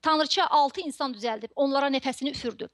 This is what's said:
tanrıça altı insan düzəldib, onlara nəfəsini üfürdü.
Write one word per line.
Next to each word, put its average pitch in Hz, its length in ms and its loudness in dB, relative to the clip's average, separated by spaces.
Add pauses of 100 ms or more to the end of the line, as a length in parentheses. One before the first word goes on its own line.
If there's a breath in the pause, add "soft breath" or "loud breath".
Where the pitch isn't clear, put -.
tanrıça 311 440 2
altı 285 340 2
insan 285 340 -6
düzəldib, 220 420 -6
onlara 277 320 2
nəfəsini 269 420 -2
üfürdü. 233 440 -8